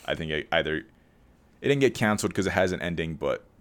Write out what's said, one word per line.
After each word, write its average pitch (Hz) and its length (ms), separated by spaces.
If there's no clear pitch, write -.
I 76 100
think 80 160
it 78 200
either, 80 260
it - 920
didn't 143 120
get 123 140
canceled 107 380
'cause 98 120
it 90 80
has 92 180
an 90 100
ending, 82 340
but 71 280